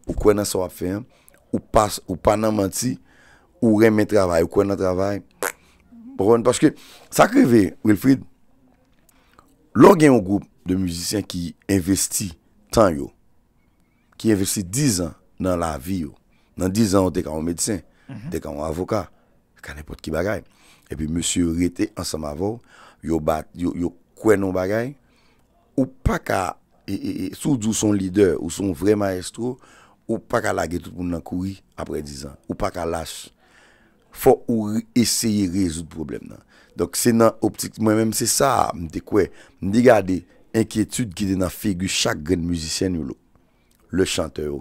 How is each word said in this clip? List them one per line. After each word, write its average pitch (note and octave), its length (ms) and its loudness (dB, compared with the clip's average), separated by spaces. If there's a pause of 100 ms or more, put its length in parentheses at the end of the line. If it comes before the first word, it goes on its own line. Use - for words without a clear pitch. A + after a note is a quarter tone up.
ou - 120 -6
kwè G#2+ 200 4
nan G#2 100 -2
sa G2 140 -4
w F2+ 60 -4
ap - 80 -18
fè F2+ 240 -6
an, B2+ 60 -12 (440)
ou G#2+ 100 -4
pa, G#2+ 280 2 (180)
ou F2+ 140 -6
pa G#2+ 180 4
nan A2 180 0
manti, G#2 400 -2 (680)
ou A2 180 4
renmen G#2+ 280 6
travay, F2 360 4
ou E2 60 -4
kwè G2+ 160 4
nan G2+ 120 -2
travay, F#2+ 440 -2 (920)
ou D#3+ 60 -4
konprann, A2+ 240 4
paske B2+ 300 4 (380)
sa D3+ 180 6
k C4+ 100 6
rive A#2 220 6 (240)
Wilfrid, A2 340 4 (1500)
lè - 140 10
w - 80 6
gen D3+ 160 8
yon A2+ 100 4
gwoup G2 220 -2 (200)
de F2+ 140 0
mizisyen F2 460 -4
ki F2 240 -6 (220)
envesti F#2+ 580 0 (440)
tan G2+ 220 4
yo, C2+ 140 -8 (1120)
ki A2 140 4
envesti G2 280 -2
dizan F#2 520 -2 (260)
nan F2+ 180 0
lavi E2 460 -4
yo A1 80 -12 (460)
nan F2+ 120 0
dizan G2+ 320 2
an, F#2 60 2
ou E2 60 -4
te F#2 100 -4
ka D2+ 80 -8
yon D#2 140 -4
medsen, F2 340 -4 (300)
ou C3+ 200 -14
te D#2+ 120 -6
ka D#2 100 -10
yon D2 140 -8
avoka, F2+ 420 -4
ou - 500 -20
te - 60 -20
ka C#2 100 -16
nenpòt - 280 -16
ki D#2 100 -6
bagay. F2+ 320 -4 (460)
Epi D2+ 180 -6
mesye E2+ 320 -2
yo E2 160 2
rete F2+ 400 -2
ansanm D#2 320 -6
avè D2+ 240 -6
w, A#2+ 60 -14 (460)
yo D#2+ 180 0
bat D#2 340 -2
yo, F2 200 -2
yo E2+ 140 -4 (280)
kwè G#2+ 180 4
nan G2 120 -2
yon F#2 60 -2
bagay, G#2+ 380 -2 (840)
ou C3 140 0 (160)
pa - 160 0
ka. G2 220 -2 (420)
Si G2 640 -6
w C#3+ 80 2
di G#2+ 80 -6
w A2 80 0
se G#2+ 140 0
yon G#2 100 2
lide, F#2+ 300 4 (100)
ou E2+ 160 -8
se - 80 -6
yon F#2+ 160 -2
vrè G2 220 2
mayestwo, G2+ 560 -6 (500)
ou A2 160 -4
pa A#2 220 -2
ka G#2 100 -2
lage F2 300 -4
tout F2+ 100 -18
moun F2+ 220 -6
nan D#2+ 100 -8
kouri F#2+ 300 -6 (260)
aprè D#2 240 -8
dizan. C#2+ 300 -14 (100)
Ou F#2 120 -8
pa G2 160 -2
ka F2 120 -6
las, E2 460 -8 (840)
fò B2 200 4 (100)
ou A2 320 -2 (200)
eseye G#2+ 520 2
rezoud E2+ 420 -4
pwoblèm D2+ 380 -10
nan. - 140 -20 (340)
Donk - 220 -4
se A#2+ 160 4
nan A2+ 180 6 (120)
optik - 360 -6
mwen A2 220 2
menm A2 120 -2
se A#2 140 -2
sa C3+ 460 2
m E2+ 160 -10
te - 100 -10
kwè. F#2+ 260 0 (360)
M F#2+ 100 -2
te A#2+ 120 2
gade F#2+ 360 4 (340)
enkyetid G#2+ 640 -2
ki G2 140 -2
te F#2+ 80 0
nan F2+ 120 -2
figi F#2 400 -4
chak A#2 340 -2
grenn E2+ 220 0
mizisyen E2+ 480 -4
nilo C#2 220 -8 (800)
lè F#2 140 2
chantè D#2 380 -4
yo C#2+ 140 -6